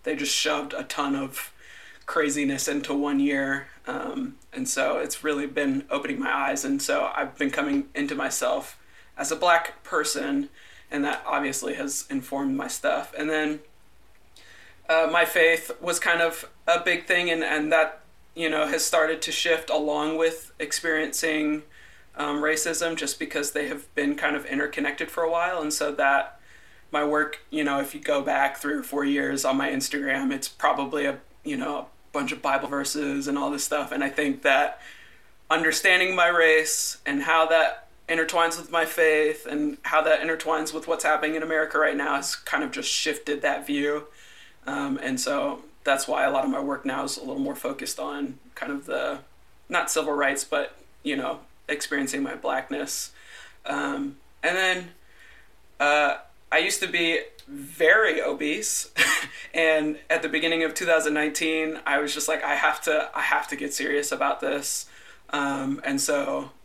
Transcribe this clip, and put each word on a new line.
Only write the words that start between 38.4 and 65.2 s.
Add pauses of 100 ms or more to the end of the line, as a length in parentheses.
with
my
faith
and
how
that
intertwines
with
what's
happening
in
America
right
now
has
kind
of
just
shifted
that
view. (580)
Um,
and
so (220)
that's
why
a
lot
of
my
work
now
is
a
little
more
focused
on (160)
kind
of
the, (500)
not
civil
rights,
but, (280)
you
know, (260)
experiencing
my
Blackness. (560)
Um, (240)
and
then, (880)
uh, (340)
I
used
to
be (280)
very
obese.
<laughs> (520)
And (120)
at
the
beginning
of
two
thousand
nineteen,
I
was
just
like,
"I
have
to,
I
have
to
get
serious
about
this." (460)